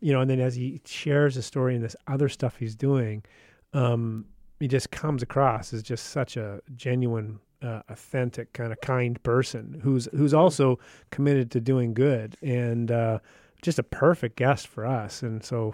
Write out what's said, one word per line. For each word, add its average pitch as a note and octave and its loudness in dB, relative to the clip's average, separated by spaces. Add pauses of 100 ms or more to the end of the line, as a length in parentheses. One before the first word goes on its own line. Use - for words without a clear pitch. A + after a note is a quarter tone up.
you D3 2
know, C3 4
and C3 2
then C3 2
as B2+ 0
he B2+ -6
shares C#3+ 2
the B2 -4
story B2+ 0
and A#2+ -2
this A2+ -6 (100)
other C#3 2
stuff - -4
he's A2+ -6
doing, A#2+ 0 (480)
um, A#2 0 (340)
he C#3+ 0
just B2+ 0
comes C#3+ -4
across A#2+ 0
as A2 -6
just - -8
such C3 -4
a G#2 -8 (140)
genuine, A#2 -2 (240)
uh, A2+ -6
authentic, - -6
kinda A2+ -6
kind B2 -2
person A#2 0
who's, C3 2
who's C#3+ 4
also D3 6 (320)
committed C#3 2
to B2 0
doing A#2+ 0
good A#2+ 0
and, A#2+ 0
uh, A2+ 2 (440)
just - 0
a B2 2
perfect C#3+ 2
guest B2+ 2
for A2 -8
us. A2+ -4
And A2 -4
so A2+ -4